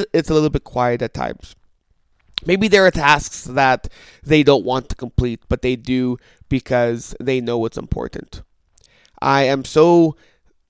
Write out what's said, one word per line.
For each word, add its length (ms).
it's 180
a 40
little 140
bit 140
quiet 400
at 100
times. 440
Maybe 240
there 180
are 40
tasks 540
that 440
they 200
don't 220
want 260
to 40
complete, 540
but 140
they 120
do 440
because 680
they 220
know 240
it's 140
important. 640
I 240
am 200
so 520